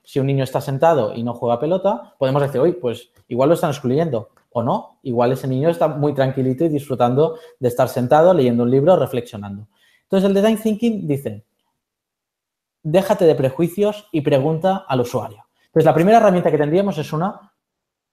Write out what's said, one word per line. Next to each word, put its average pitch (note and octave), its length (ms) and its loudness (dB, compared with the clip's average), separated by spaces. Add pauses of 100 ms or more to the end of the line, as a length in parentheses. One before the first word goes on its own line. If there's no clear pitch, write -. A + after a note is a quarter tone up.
Si - 180 -6
un C3+ 60 0
niño C3+ 180 0
está C3 160 -4
sentado C#3 540 0
y A#2 80 -8
no A#2+ 100 -4
juega A#2 260 -2
pelota, F#3+ 600 -4
podemos C#3 240 0
decir, C3+ 180 -2
"Uy, E3+ 120 2
pues A#2 380 -8 (180)
igual B2+ 200 0
lo E3+ 60 4
están E3 160 -2
excluyendo". C3 600 -2 (240)
O A#2 80 -2
no, E3+ 400 -4
igual B2 300 0
ese C3 160 -6
niño C3+ 220 0
está E3 180 0
muy D3 240 -2
tranquilito C3 540 -2
y - 20 0
disfrutando C#3 680 0 (200)
de B2 100 -2
estar B2 200 0
sentado, D3+ 460 4
leyendo A#2+ 300 2
un A#2+ 60 0
libro, C#3+ 260 4
reflexionando. A2 720 -6 (360)
Entonces, F#3+ 260 0
el G3 60 2
Design G#3 240 2
Thinking G#3+ 480 -2
dice, C3+ 400 -6 (1400)
"Déjate F#3 420 0
de D3+ 100 6
prejuicios E3+ 800 -2
y D#3 80 -2
pregunta D#3+ 680 0
al C3 140 -2
usuario". A2 460 -6 (200)
Entonces, D#3+ 200 2
la D3 80 4
primera F#3+ 240 6
herramienta F3+ 320 4
que D3 80 0
tendríamos D#3+ 400 0
es D3+ 160 -6
una F3 380 -6 (600)